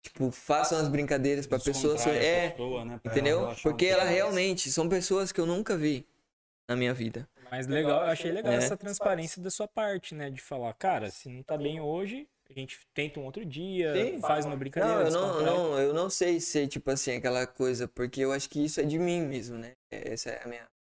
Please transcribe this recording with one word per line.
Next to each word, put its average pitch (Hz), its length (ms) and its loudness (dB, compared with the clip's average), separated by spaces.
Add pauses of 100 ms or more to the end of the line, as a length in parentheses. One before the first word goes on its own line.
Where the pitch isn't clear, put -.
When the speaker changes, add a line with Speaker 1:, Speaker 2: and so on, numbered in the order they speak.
Speaker 1:
tipo, - 280 -2
faço 151 440 0
umas 156 140 2
brincadeiras 143 580 0
pra 131 120 0
pessoa, 139 360 2
Speaker 2:
Descontrai 143 240 2
a - 40 4
Speaker 1:
é, 170 280 4
Speaker 2:
pessoa, 123 340 -4
né, 117 180 -8
pra 113 100 -6
Speaker 1:
entendeu? 143 280 4
Speaker 2:
relaxar 117 180 -4
um - 40 -14
Speaker 1:
Porque 156 240 4
ela 185 160 4
Speaker 2:
pouco - 40 2
mais. 175 100 4
Speaker 1:
realmente, 185 540 2
são 165 180 2
pessoas 185 440 2
que - 80 0
eu 170 60 2
nunca 180 300 0
vi 151 300 0 (640)
na 120 80 0
minha 123 180 2
vida. 117 340 -6 (220)
Speaker 3:
Mas 127 160 -6
legal, 147 380 2
eu 170 60 2
achei 165 200 0
legal 185 220 0
Speaker 1:
É. 120 40 4
Speaker 3:
essa 190 200 0
transparência 190 680 -2
da 180 80 -6
sua 208 160 -4
parte, 202 480 -4
né? 143 160 -6
De 135 100 -12
falar, 120 340 -6
cara, 127 360 0
se - 180 -14
não 123 140 -12
tá 151 160 -4
bem 147 220 -4
hoje, 196 480 -4 (200)
a - 40 -20
gente 135 260 -12 (160)
tenta 147 240 -4
um 143 60 -8
outro 160 200 -10
dia, 170 480 -2
Speaker 1:
Sim. 233 280 0
Speaker 3:
faz 151 260 2
uma 147 100 -4
brincadeira, 165 440 0
Speaker 1:
Não, 180 60 4
eu 160 40 4
não, 180 220 2
Speaker 3:
descontrai. 160 240 4
Speaker 1:
não, 165 240 2
eu 139 140 4
não 175 140 2
sei 175 320 2
ser, 147 280 0
tipo - 240 -4
assim, 135 240 0
aquela 127 320 0
coisa, 127 400 0
porque 123 320 -4
eu 135 100 4
acho 135 180 -2
que 147 160 0
isso 156 160 0
é 143 40 4
de 151 160 0
mim 175 220 2
mesmo, 120 360 -6
né? 117 140 -12 (180)
É, 110 220 -8
essa 117 180 -6
é 120 140 -8
a - 20 -10
minha 120 180 -10 (200)